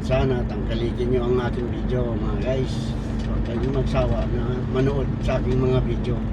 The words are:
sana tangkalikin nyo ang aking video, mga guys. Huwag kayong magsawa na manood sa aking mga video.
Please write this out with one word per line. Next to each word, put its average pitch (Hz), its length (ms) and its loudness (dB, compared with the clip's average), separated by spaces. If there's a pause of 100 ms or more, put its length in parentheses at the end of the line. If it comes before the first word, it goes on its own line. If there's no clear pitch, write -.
sana 127 480 2
tangkalikin 120 640 0
nyo 120 80 2
ang 123 240 2
aking 117 240 -2
video, 113 480 0
mga - 240 -2
guys. 131 320 0 (480)
Huwag - 240 0
kayong 131 320 0
magsawa 123 560 2
na 117 240 -2 (160)
manood 139 320 2 (160)
sa 127 160 2
aking 123 160 0
mga 131 320 4
video. 117 320 0 (140)